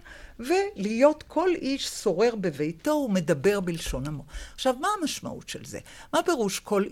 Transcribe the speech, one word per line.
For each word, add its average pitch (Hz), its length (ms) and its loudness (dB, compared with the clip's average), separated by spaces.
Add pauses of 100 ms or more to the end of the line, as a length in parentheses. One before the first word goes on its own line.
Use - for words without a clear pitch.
(400)
ולהיות 294 840 2
כל 339 220 0 (120)
איש 269 280 -2
שורר 226 460 2
בביתו 165 560 -2 (180)
ומדבר 185 520 2
בלשון 160 460 -4
עמו." 147 180 -8 (300)
עכשיו, 254 260 0
מה 359 80 0 (120)
המשמעות - 480 -6
של - 160 -12
זה? - 140 -12 (340)
מה 339 100 4
פירוש 240 360 0
כל 202 340 0